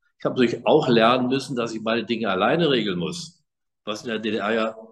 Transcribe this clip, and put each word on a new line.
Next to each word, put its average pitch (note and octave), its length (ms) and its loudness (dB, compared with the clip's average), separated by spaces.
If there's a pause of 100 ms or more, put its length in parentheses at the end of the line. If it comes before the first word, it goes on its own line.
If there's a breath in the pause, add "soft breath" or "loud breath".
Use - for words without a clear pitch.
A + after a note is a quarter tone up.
(180)
Ich - 60 -8
habe G2+ 160 -2
natürlich A2+ 260 0
auch D3 220 6
lernen B2 400 4
müssen, C3+ 280 -4
dass A#2 180 -4
ich A2 80 -10
meine A2 220 -2
Dinge A2 260 -2
alleine C3+ 400 2
regeln G#2 300 0
muss, - 420 -8 (420)
was G#2+ 180 -10
in A#2+ 80 -8
der A2 100 -4
D G#2+ 100 -4
D G#2+ 60 0
R G#2+ 180 -2
ja A2 220 -2 (160)